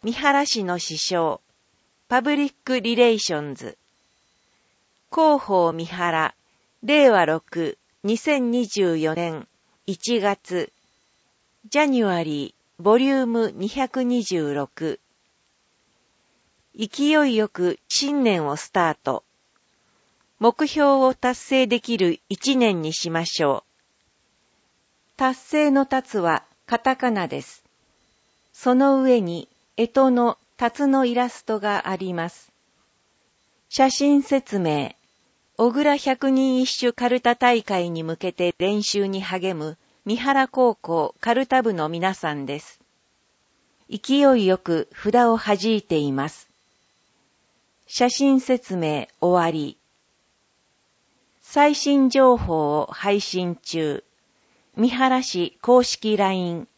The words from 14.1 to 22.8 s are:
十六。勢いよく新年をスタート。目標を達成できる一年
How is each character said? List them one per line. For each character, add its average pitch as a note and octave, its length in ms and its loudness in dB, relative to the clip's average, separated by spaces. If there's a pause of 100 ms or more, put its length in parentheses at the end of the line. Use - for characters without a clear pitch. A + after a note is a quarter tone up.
十 D#3 280 -2
六。 C#3+ 460 -6 (1800)
勢 C#4+ 540 0
い A#3 80 0
よ G#3+ 120 0
く F3+ 300 -2 (100)
新 C#4+ 360 -2
年 F3 240 0
を C#3+ 80 -4
ス - 140 -14
タ F3 200 2
ー D3+ 100 -4
ト。 C3 220 -4 (1160)
目 A#3+ 260 2
標 C#4 380 2
を C4 100 2
達 B3 260 -4
成 C4 280 2
で A#3 100 0
き A#3 180 -4
る F3 220 0 (100)
一 C4 280 -2
年 G#3 260 2